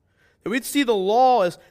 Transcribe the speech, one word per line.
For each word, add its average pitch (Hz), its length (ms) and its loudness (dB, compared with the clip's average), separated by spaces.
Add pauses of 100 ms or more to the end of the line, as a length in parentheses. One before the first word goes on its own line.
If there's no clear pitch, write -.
(420)
That 170 80 -8
we'd 247 140 -4
see 285 200 -4
the 233 100 0
law 220 480 2
as, 180 160 -2 (120)